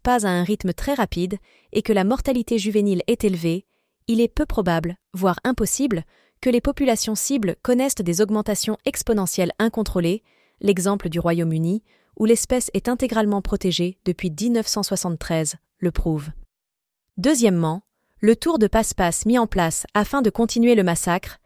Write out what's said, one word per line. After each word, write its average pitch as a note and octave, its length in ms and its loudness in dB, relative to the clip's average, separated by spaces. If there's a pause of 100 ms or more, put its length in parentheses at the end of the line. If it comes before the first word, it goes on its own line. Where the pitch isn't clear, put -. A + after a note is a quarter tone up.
pas B3 240 2
à - 20 0
un F3+ 140 0
rythme F#3 300 -2
très - 200 -4
rapide F#3+ 460 -2 (320)
et G#3+ 100 0
que A3 120 0
la F#3+ 100 2
mortalité A#3 560 0
juvénile G3+ 480 0
est A#3+ 160 0
élevée, F3 420 0 (420)
il A3+ 140 2
est A#3 60 4
peu - 180 0
probable, F3 520 -2 (160)
voire F#3 300 0
impossible, A#3 600 0 (380)
que B3+ 100 2
les A#3+ 100 4
populations B3 540 0
cibles G#3+ 480 -2
connaissent B3+ 320 0
des F3 260 0
augmentations G#3+ 640 -2
exponentielles G3 720 -2
incontrôlées, G3+ 680 0 (380)
l'exemple G3 480 0
du E3 100 -4
Royaume-Uni, E3+ 640 0 (340)
où G#3+ 80 0
l'espèce A#3 500 2
est F#3+ 120 -2
intégralement A3 540 0
protégée F3+ 640 -2
depuis F3+ 240 -2
dix-neuf A3 380 -2
cent G#3 160 -2
soixante-treize, E3 720 -2 (240)
le F3+ 120 0
prouve. D#3 380 -2 (880)
Deuxièmement, F#3 640 2 (380)
le A3 160 4
tour D#4+ 220 0
de A3 80 4
passe-passe G3+ 600 0
mis A#3+ 100 4
en A#3 80 2
place F3 480 -2
afin A3+ 300 0
de G#3 80 2
continuer A#3 420 2
le G#3 100 4
massacre, F3 640 -2